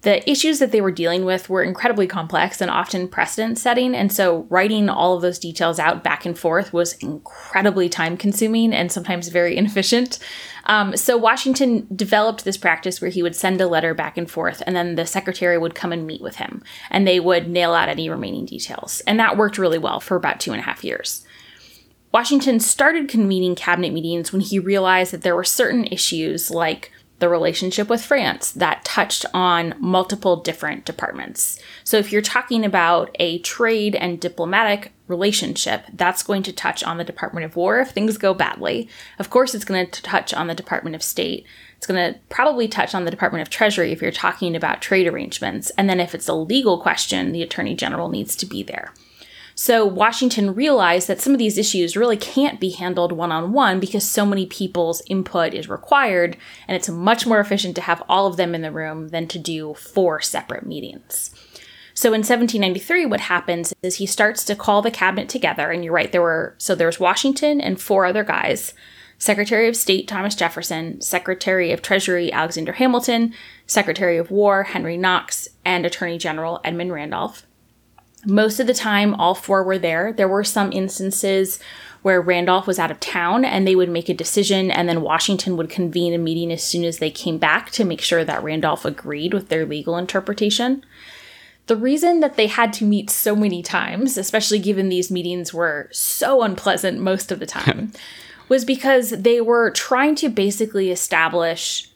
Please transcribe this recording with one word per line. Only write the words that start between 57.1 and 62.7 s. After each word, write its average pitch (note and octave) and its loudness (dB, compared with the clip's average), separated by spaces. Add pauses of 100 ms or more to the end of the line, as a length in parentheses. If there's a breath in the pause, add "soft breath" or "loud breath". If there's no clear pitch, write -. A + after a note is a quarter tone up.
more A3+ 4
efficient G3+ 0
to F3 -6
have E3+ 0
all G3 4
of F3 -2
them E3+ 0
in D#3+ -4
the D#3 -8
room D#3 -8
than E3 -6
to F3 -8
do D#3 -8
four E3+ 0
separate - -6
meetings. - -10 (600 loud breath)
So - 2
in A3 2
seventeen A#3 2
ninety-three, G3 0